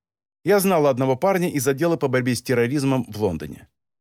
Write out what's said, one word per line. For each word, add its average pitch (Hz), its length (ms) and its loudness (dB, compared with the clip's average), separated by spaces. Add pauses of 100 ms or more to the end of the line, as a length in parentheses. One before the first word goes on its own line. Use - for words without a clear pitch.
(440)
Я 196 160 4
знала 170 300 2
одного 131 260 0
парня 180 340 0
из 131 160 -4
отдела 160 300 0
по 143 120 -2
борьбе 127 260 0
с - 80 -6
терроризмом 131 640 0
в 101 160 -12
Лондоне. 76 480 -4 (320)